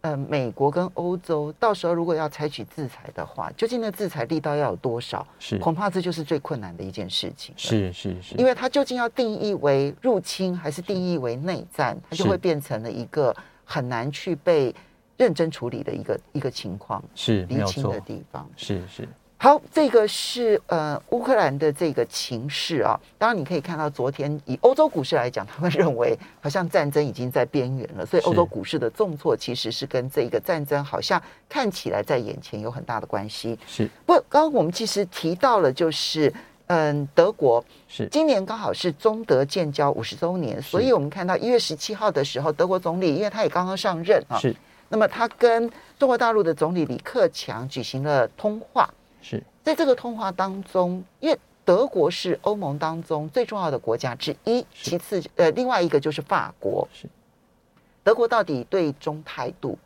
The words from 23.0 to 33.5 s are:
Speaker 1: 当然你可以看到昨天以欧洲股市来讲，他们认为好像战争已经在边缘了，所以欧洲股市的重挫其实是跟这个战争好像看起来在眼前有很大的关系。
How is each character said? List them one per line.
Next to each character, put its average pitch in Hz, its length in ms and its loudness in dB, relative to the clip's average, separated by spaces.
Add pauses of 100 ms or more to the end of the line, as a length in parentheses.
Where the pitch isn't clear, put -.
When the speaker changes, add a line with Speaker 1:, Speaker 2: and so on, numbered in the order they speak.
Speaker 1:
当 214 100 2
然 233 100 0
你 147 60 -2
可 170 100 -4
以 151 60 0
看 165 160 -6
到 151 140 -2
昨 139 200 -2
天 147 360 -4
以 127 160 -4
欧 254 120 8
洲 311 140 6
股 147 160 -2
市 147 100 -2
来 123 160 2
讲， 104 160 -6
他 - 140 -12
们 175 100 2
认 151 260 2
为 117 220 2 (220)
好 - 80 -4
像 175 180 0
战 156 240 2
争 151 140 2
已 127 80 -4
经 123 180 -6
在 127 140 2
边 131 320 -2
缘 123 180 -6
了， 87 120 -8
所 180 120 2
以 - 40 4
欧 135 100 2
洲 - 140 4
股 95 180 -8
市 - 140 -4
的 120 100 0
重 185 280 -2
挫 143 200 0
其 - 180 -6
实 117 160 -6
是 131 160 -6
跟 127 220 -4
这 127 200 0
个 - 120 0
战 160 240 -2
争 143 180 -2
好 139 160 -4
像 - 220 0 (260)
看 254 240 -2
起 - 200 -6
来 101 120 0
在 139 140 0
眼 107 240 -4
前 - 180 -12
有 107 120 -6
很 123 140 -10
大 117 140 -4
的 107 80 -8
关 104 220 -6
系。 113 380 -8